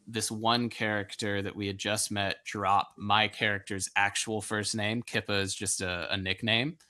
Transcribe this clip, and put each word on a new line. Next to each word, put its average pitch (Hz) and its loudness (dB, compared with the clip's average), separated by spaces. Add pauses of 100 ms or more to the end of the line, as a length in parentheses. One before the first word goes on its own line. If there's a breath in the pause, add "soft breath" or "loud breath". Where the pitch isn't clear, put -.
this 113 -2
one 113 2
character 104 -2
that 98 -4
we 101 -4
had 98 -4
just 104 0
met 101 -2
drop 101 2
my 104 4
character's 101 -2
actual 101 2
first 104 -2
name. 107 0
Kippa 104 0
is 95 -2
just - -2
a, 90 -4
a 98 0
nickname 110 0 (140)